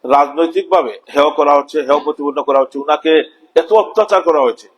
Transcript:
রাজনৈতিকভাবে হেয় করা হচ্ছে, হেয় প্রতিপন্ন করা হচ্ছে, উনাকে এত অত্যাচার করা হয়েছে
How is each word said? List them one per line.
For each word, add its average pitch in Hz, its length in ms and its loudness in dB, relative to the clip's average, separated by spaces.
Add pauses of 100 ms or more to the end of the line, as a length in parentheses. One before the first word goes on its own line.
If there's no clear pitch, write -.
রাজনৈতিকভাবে 147 960 0 (160)
হেয় 147 140 4
করা 147 260 0
হচ্ছে, 143 260 -2
হেয় 139 180 0
প্রতিপন্ন 143 440 -6
করা 135 160 0
হচ্ছে, 139 200 -4
উনাকে 151 440 0 (320)
এত 165 180 2
অত্যাচার 202 480 0
করা 160 200 0
হয়েছে 113 260 -4 (100)